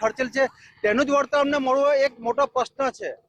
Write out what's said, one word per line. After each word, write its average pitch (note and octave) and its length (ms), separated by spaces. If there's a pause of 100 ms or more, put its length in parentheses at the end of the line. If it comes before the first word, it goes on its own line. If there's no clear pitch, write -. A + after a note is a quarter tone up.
ખર્ચેલ A3 280
છે, C4 180 (360)
તેનું A3 240
જ C#4+ 40
વળતર C#4+ 280
અમને C#4+ 200
મળવું C#4 360
એ C#4 100
એક C#4 160
મોટો A#3+ 260
પ્રશ્ન C4 440
છે. D#3+ 240 (140)